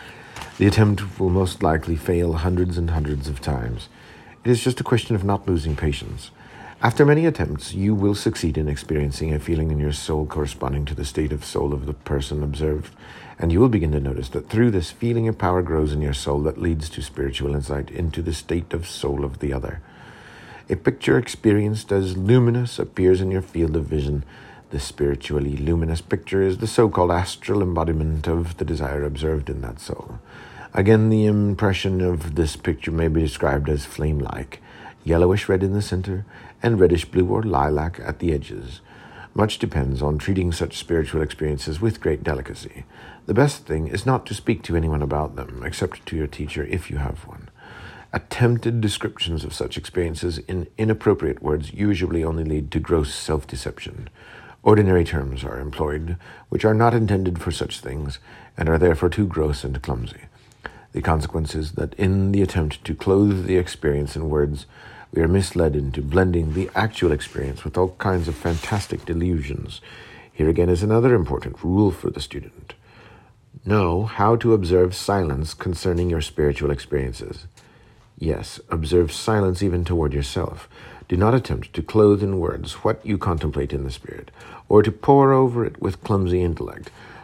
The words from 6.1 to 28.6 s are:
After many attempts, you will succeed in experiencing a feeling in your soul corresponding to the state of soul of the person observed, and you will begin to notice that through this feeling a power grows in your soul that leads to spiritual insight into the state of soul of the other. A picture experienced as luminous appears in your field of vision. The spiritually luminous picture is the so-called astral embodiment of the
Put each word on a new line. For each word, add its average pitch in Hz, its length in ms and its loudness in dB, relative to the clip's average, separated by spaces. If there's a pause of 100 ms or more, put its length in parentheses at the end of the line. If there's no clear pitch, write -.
After 117 240 6
many 151 200 6
attempts, 76 480 -2
you 98 200 2
will 101 220 2
succeed 82 420 -2
in 76 120 0
experiencing 76 640 -2
a 76 60 0
feeling 78 300 -2
in 76 100 0
your 73 120 0
soul 76 340 -2
corresponding 73 600 -4
to 73 100 -6
the 71 80 -6
state 76 300 -2
of 73 100 -6
soul 73 300 -2
of 73 120 -6
the 73 80 -6
person 71 480 -4
observed, 76 540 -4 (420)
and 82 140 0
you 87 80 4
will 131 80 8
begin 82 240 2
to 76 80 2
notice 69 300 -4
that - 200 -8
through 117 220 4
this 90 200 0
feeling 117 360 -2
a 107 60 0
power 90 280 2
grows 78 300 0
in 73 100 -2
your 71 120 0
soul 71 300 -2
that 76 140 -2
leads 80 340 -2
to - 100 -10
spiritual 69 520 -4
insight 71 380 -4
into 80 300 -4
the 82 120 -4
state 85 400 -4
of 85 140 -4
soul 71 380 -4
of 65 140 -8
the 71 120 -4
other. - 300 -6 (880)
A - 80 0
picture 135 400 2
experienced 107 720 2
as 95 240 0
luminous 120 640 2
appears 92 400 4
in 95 120 0
your 95 100 0
field 82 340 -2
of 78 120 0
vision. 71 360 -2 (460)
The 71 100 -4
spiritually 71 800 -2
luminous 80 420 0
picture 95 420 -2
is 95 180 2
the 117 80 -4
so-called 92 440 4
astral 90 500 0
embodiment 80 640 0
of 85 300 -2
the 82 100 -6